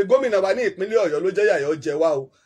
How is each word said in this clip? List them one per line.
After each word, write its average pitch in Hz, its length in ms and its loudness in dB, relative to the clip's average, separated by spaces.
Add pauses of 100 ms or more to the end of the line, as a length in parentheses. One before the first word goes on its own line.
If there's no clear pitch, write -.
gómìnà 240 360 2
wa 190 120 2
ní 247 100 -4
ìpínlẹ̀ 202 360 -4
Ọ̀yọ́ 156 220 -2
ló 180 100 -2
jẹ́ 202 160 0
yàyọ́ 156 300 0
jẹ 147 180 -6
wá 160 160 2
o. 135 200 -4 (160)